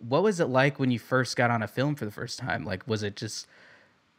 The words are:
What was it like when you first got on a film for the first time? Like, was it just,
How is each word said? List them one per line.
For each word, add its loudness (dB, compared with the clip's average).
What 2
was 2
it 2
like 4
when 2
you 0
first -2
got 4
on 0
a -2
film -2
for -6
the -6
first -10
time? -4
Like, -6
was 0
it -4
just, -8